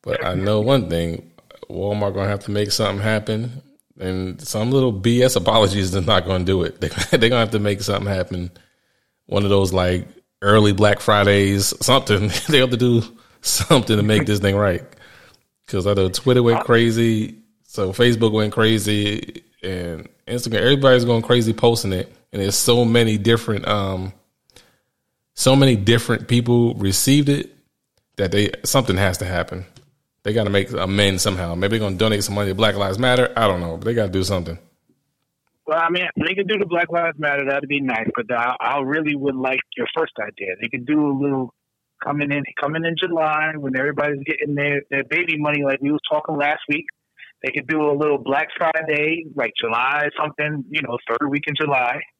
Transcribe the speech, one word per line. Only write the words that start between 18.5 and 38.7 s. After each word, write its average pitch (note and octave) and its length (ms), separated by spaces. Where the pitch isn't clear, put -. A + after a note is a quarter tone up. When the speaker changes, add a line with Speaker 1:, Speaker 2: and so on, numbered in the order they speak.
Speaker 1:
crazy, G#2 880
and F2 440
Instagram, A#2 320
everybody's B2+ 440
going A#2 180
crazy A2+ 300
posting A2+ 400
it. F2+ 200
And G#2 80
there's G2 140
so A#2+ 300
many A2+ 340
different, A2+ 480
um, F#2+ 460
so C3 220
many C3+ 180
different A2+ 540
people A#2+ 460
received C3+ 540
it C#3+ 240
that F#2+ 140
they, G2+ 200
something A#2 320
has F#2 220
to - 60
happen. F2+ 400
They G#2 100
gotta G#2+ 180
make G2+ 200
amends G2 520
somehow. F2+ 340
Maybe G2+ 220
they're G#2+ 100
gonna F#2+ 100
donate G#2+ 240
some G2+ 140
money G#2 140
to F#2+ 40
Black G#2 220
Lives G2 220
Matter. B2+ 380
I A2+ 120
don't F2+ 120
know, E2+ 160
but F#2 100
they A#2 80
gotta G#2 180
do F#2+ 120
something. F2 340
Speaker 2:
Well, D#3 140
I E3 100
mean, F3+ 160
they E3+ 200
could G3 120
do G#3 100
the G3 80
Black E3+ 260
Lives E3+ 260
Matter. C#3+ 300
That'd C#3 200
be C#3+ 120
nice. A2+ 340
But A#2 120
I, A#2+ 240
I C3 200